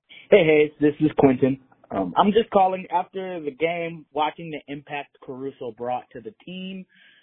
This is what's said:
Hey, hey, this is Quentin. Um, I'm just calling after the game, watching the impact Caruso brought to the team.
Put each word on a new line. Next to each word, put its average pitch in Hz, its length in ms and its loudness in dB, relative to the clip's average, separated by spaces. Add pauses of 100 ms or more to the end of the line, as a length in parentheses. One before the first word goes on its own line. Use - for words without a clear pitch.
(300)
Hey, 190 160 8
hey, 151 340 4
this 147 200 4
is 151 180 2
Quentin. 135 420 2 (340)
Um, 95 220 -4
I'm 202 160 4
just 226 200 0
calling 185 380 2
after 180 520 -6
the 147 100 -6
game, 165 600 -6
watching 156 360 -4
the 143 120 -12 (100)
impact 143 500 -12
Caruso 131 520 -12
brought 120 400 -8
to 123 80 -16
the 107 120 -16 (120)
team. 185 400 -14 (380)